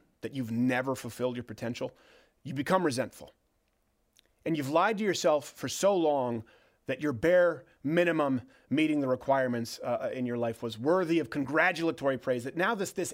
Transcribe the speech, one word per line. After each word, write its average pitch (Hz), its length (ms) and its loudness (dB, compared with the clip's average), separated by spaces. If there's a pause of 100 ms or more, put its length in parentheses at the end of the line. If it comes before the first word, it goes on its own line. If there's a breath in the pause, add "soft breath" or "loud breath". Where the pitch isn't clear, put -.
(220)
that 117 120 -10
you've 123 180 -6
never 127 440 0
fulfilled 123 400 -6
your 120 80 -8
potential, 120 480 -8 (520 soft breath)
you 131 120 -10
become 180 280 0
resentful. 123 520 -4 (1080)
And 160 140 0
you've 139 140 -4
lied 190 260 4
to 214 60 -2
yourself 165 520 2
for 135 140 -6
so 196 260 2
long 131 480 2 (440 soft breath)
that 131 120 -4
your 147 140 -2
bare 165 520 4 (180 soft breath)
minimum 156 580 2 (300 soft breath)
meeting 151 300 2
the 135 60 0
requirements, 127 760 0
uh, 123 300 -2
in 127 120 -4
your 120 120 -2
life 117 260 -4
was 110 160 -6
worthy 165 400 2
of 139 100 -4
congratulatory 151 880 0
praise, 123 280 -2
that 135 120 -8
now 196 160 0
this, 196 180 -4
this - 220 -6